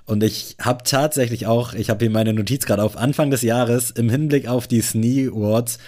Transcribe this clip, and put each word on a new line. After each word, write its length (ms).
Und 160
ich 400
hab 220
tatsächlich 640
auch, 260
ich 160
hab 120
hier 80
meine 240
Notiz 320
gerade 180
auf, 140
Anfang 340
des 100
Jahres 480
im 200
Hinblick 400
auf 180
die 140
Sne 500
Awards, 460